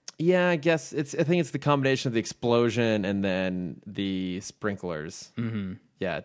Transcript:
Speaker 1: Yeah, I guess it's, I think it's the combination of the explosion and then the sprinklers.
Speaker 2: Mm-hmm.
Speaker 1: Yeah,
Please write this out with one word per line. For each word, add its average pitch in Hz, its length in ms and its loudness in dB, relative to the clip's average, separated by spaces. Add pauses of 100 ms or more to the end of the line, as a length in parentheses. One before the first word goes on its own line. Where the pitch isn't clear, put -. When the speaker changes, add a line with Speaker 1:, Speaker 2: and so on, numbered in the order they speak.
(180)
Speaker 1:
Yeah, 180 300 4
I 175 80 4
guess 156 380 0
it's, 143 200 -4
I 151 100 0
think 175 160 4
it's 147 100 -2
the 143 80 -4
combination 135 500 2
of 117 60 -2
the 113 60 2
explosion 117 840 2
and 101 200 0
then 92 600 -2
the 95 540 -4
sprinklers. 90 960 -8
Speaker 2:
Mm-hmm. 107 380 -4 (260)
Speaker 1:
Yeah, 85 240 -2